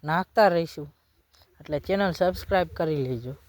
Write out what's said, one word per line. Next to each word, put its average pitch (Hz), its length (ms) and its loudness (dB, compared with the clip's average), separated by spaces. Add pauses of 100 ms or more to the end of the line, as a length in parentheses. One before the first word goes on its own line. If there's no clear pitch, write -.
નાખતા 185 460 4
રહીશું. 160 440 -4 (680)
એટલે 151 180 -4
ચેનલ 196 320 0
સબસ્ક્રાઇબ 185 560 0
કરી 156 360 -2
લેજો. 127 320 -6 (140)